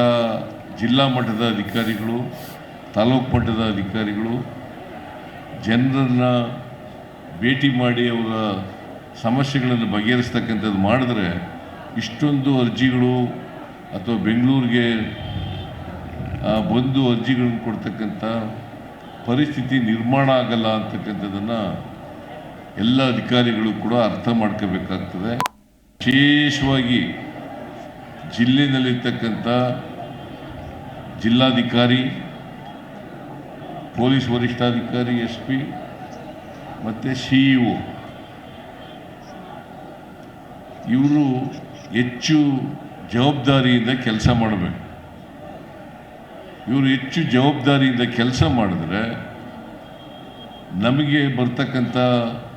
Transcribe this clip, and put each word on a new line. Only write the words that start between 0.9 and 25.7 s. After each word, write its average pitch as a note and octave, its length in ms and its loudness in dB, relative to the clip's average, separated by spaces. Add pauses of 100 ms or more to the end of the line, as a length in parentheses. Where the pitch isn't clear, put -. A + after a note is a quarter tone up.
ಮಟ್ಟದ A2+ 460 2
ಅಧಿಕಾರಿಗಳು, A2+ 1000 -4 (380)
ತಾಲೂಕು B2 420 4
ಮಟ್ಟದ A2+ 360 2
ಅಧಿಕಾರಿಗಳು G#2 760 -2 (1160)
ಜನರನ್ನ B2 580 4 (1160)
ಭೇಟಿ C3 380 4
ಮಾಡಿ A#2+ 300 4
ಅವರ A2 520 0 (640)
ಸಮಸ್ಯೆಗಳನ್ನು B2 640 2
ಬಗೆಹರಿಸ್ತಕ್ಕಂಥದ್ದು A2 920 2
ಮಾಡಿದ್ರೆ, G2 760 2 (400)
ಇಷ್ಟೊಂದು C3+ 640 2
ಅರ್ಜಿಗಳು B2 680 4 (720)
ಅಥವಾ A2+ 200 0
ಬೆಂಗಳೂರಿಗೆ, A#2 840 4 (1500)
ಆ, G#2+ 140 2
ಬಂದು B2+ 520 2
ಅರ್ಜಿಗಳನ್ನು A#2+ 520 0
ಕೊಡ್ತಕ್ಕಂಥ G#2 600 -4 (1000)
ಪರಿಸ್ಥಿತಿ B2+ 520 2
ನಿರ್ಮಾಣ A#2+ 520 4
ಆಗಲ್ಲ A#2 380 2
ಅಂತಕ್ಕಂಥದ್ದನ್ನ G2+ 840 -2 (1300)
ಎಲ್ಲ B2 340 4
ಅಧಿಕಾರಿಗಳು A2 720 2
ಕೂಡ A2 120 0
ಅರ್ಥ G#2 340 2
ಮಾಡ್ಕೋಬೇಕಾಗ್ತದೆ. F#2+ 1080 -2
ವಿಶೇಷವಾಗಿ C3+ 1900 0 (1160)